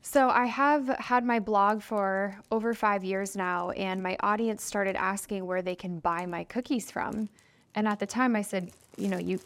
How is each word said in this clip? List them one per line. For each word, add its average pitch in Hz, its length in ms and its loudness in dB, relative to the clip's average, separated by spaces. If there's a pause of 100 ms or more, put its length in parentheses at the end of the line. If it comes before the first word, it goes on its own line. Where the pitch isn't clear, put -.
So 262 280 4
I 247 180 4
have 277 400 4 (100)
had 247 260 2
my 233 160 2
blog 208 440 4
for 196 520 0 (160)
over 226 220 0
five 202 300 2
years 190 320 -2
now, 180 360 -2
and 190 300 -2
my 185 200 -2
audience 214 420 0
started 196 320 -2
asking 196 500 -2
where 185 160 -2
they 180 140 -4
can 180 240 -6
buy 170 260 0
my 170 200 -6
cookies 247 440 -4
from. - 400 -4 (460)
And 214 120 0
at 208 120 0
the 202 80 -4
time 240 280 0
I 208 60 0
said, 190 300 -4 (260)
you 196 120 -2
know, 180 100 -2
"You, 180 260 -2